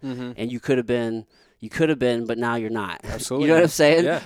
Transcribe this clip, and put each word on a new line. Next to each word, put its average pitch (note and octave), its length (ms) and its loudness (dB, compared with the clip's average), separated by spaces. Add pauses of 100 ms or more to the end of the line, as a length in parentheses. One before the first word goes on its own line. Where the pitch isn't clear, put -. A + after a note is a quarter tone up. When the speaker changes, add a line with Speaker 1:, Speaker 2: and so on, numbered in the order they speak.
Speaker 1:
Mm-hmm. B2 340 -8
Speaker 2:
and A2+ 140 -4
you A#2+ 100 -8
could C3+ 160 0
have A#2+ 100 -2
been, A2+ 380 -2 (360)
you A2 80 -12
could D#3+ 200 0
have D3+ 100 0
been, A#2+ 280 0
but A#2 100 -4
now A#2 180 -2
you're A2+ 140 -4
not." G2+ 320 -6
<laughs> - 40 -20
Speaker 1:
Absolutely, A#2+ 400 -4
Speaker 2:
You - 20 2
know D#3 80 6
what E3 40 6
Speaker 1:
man. F3 40 6
Speaker 2:
I'm E3 60 4
saying? E3 360 4
Speaker 1:
Yeah, E3 200 -2